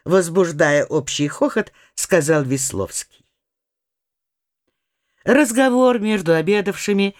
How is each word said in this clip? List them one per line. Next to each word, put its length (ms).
возбуждая 800
общий 420
хохот, 440
сказал 480
Весловский. 840
Разговор 760
между 340
обедавшими, 880